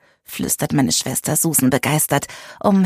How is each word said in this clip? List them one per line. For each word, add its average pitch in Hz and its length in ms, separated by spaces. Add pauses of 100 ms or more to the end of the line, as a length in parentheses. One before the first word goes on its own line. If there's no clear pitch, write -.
(240)
flüstert - 480
meine 139 200
Schwester - 420
Susan 147 360
begeistert, 143 560 (340)
um 196 260